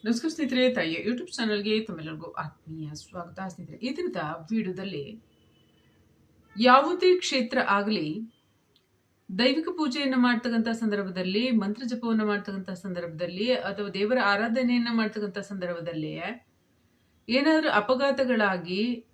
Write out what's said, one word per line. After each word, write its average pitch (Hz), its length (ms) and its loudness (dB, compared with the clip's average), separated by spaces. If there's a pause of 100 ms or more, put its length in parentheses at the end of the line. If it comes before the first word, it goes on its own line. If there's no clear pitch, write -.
ನಮಸ್ಕಾರ 233 240 0
ಸ್ನೇಹಿತರೆ, 254 440 2
ತಾಯಿಯ 165 320 -2
YouTube 240 260 -4
ಚಾನಲ್‌ಗೆ 214 540 0
ತಮ್ಮೆಲ್ಲರಿಗೂ 160 460 -10
ಆತ್ಮೀಯ 156 640 -10
ಸ್ವಾಗತ. 175 540 -12
ಸ್ನೇಹಿತರೆ, 175 400 -12
ಈ 294 100 -4
ದಿನದ 359 180 -4 (360)
ವಿಡಿಯೋದಲ್ಲಿ 190 680 -4 (1400)
ಯಾವುದೇ 311 580 8
ಕ್ಷೇತ್ರ 262 400 0 (100)
ಆಗಲಿ, 202 540 0 (1160)
ದೈವಿಕ 277 300 4
ಪೂಜೆಯನ್ನ 294 480 0
ಮಾಡ್ತಕ್ಕಂಥ 233 520 2
ಸಂದರ್ಭದಲ್ಲಿ, 202 840 0
ಮಂತ್ರ 214 340 0
ಜಪವನ್ನ 226 360 0
ಮಾಡ್ತಕ್ಕಂಥ 202 480 -2
ಸಂದರ್ಭದಲ್ಲಿ, 180 880 -4
ಅಥವಾ 202 340 -4
ದೇವರ 208 360 0
ಆರಾಧನೆಯನ್ನ 233 680 2
ಮಾಡ್ತಕ್ಕಂಥ 214 460 -2
ಸಂದರ್ಭದಲ್ಲಿ 170 840 -6 (1080)
ಏನಾದ್ರೂ 302 400 4
ಅಪಘಾತಗಳಾಗಿ 226 1400 2